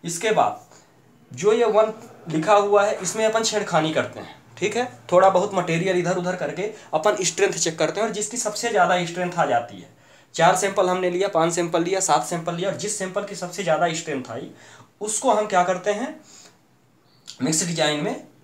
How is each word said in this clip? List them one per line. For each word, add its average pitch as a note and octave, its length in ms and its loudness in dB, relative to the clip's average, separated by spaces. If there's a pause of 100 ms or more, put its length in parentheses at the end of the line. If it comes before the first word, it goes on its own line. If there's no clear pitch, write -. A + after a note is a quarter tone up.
इसके F#3+ 280 -2
बाद - 380 0 (600)
जो E3+ 220 2
ये A#3+ 140 4
वन G#3+ 260 4 (360)
लिखा D#3+ 260 2
हुआ G3+ 300 4
है, A3 100 0
इसमें A3 300 -2
अपन A3 180 2
छेड़खानी E3+ 500 0
करते A#2 260 -2
हैं, - 160 -16 (220)
ठीक G#3 200 -2
है, B3 80 0 (260)
थोड़ा F#3 180 8
बहुत F#3+ 240 2
material F3 440 0
इधर F3+ 200 0
उधर F3 180 -2
करके E3+ 360 -6 (220)
अपन G#3 300 0
strength F#3+ 300 0
चेक D#3+ 260 -4
करते D#3+ 220 0
हैं, A3+ 60 0
और A3 60 -4
जिसकी G#3 240 -6
सबसे A3 320 -4
ज़्यादा F3+ 360 2
strength F3 280 -4
आ E3 120 2
जाती A#2 320 -2
है, F2 120 -18 (460)
चार F3 200 6
sample F#3+ 340 0
हमने F3+ 200 0
लिया, F#3 180 -2
पांच E3+ 260 2
sample E3+ 300 -2
लिया, F#3+ 180 -2
सात D#3 240 2
sample E3+ 300 -6
लिया, F#3+ 140 -4
और E3 80 -6
जिस G3+ 220 -6
sample F#3+ 240 -6
की G3 120 -10
सबसे F3+ 280 -8
ज़्यादा E3 300 2
strength C3+ 380 -6
आई, C3+ 200 -10 (500)
उसको A3 300 0
हम G#3 160 2
क्या F3+ 160 4
करते F3+ 300 0
हैं, A3 260 -6 (1200)
मिक्स D#3+ 240 0
design D#3 380 0
में B3 200 -6 (200)